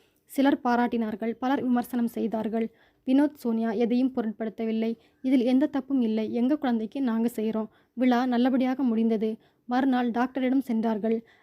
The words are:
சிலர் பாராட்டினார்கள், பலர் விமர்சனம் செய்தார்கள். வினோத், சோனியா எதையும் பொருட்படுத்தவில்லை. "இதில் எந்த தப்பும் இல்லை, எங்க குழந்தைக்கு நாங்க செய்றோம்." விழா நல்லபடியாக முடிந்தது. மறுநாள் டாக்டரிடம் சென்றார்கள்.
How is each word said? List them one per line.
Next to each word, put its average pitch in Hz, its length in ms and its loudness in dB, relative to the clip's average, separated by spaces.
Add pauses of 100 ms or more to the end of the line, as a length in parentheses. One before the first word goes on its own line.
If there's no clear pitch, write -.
(240)
சிலர் 277 400 0
பாராட்டினார்கள், 233 640 0
பலர் 254 320 -2
விமர்சனம் 240 440 0
செய்தார்கள். 226 640 -4 (360)
வினோத், 285 280 4
சோனியா 226 360 -2
எதையும் 240 440 2
பொருட்படுத்தவில்லை. 220 840 -4 (240)
"இதில் 262 220 2
எந்த 254 240 4
தப்பும் 277 340 -2
இல்லை, 220 320 0
எங்க 247 260 0
குழந்தைக்கு 240 440 -2
நாங்க 226 340 0
செய்றோம்." 220 320 -4 (240)
விழா 247 340 2
நல்லபடியாக 254 560 2
முடிந்தது. 220 540 0 (280)
மறுநாள் 247 460 0
டாக்டரிடம் 254 500 0
சென்றார்கள். 220 640 -2 (160)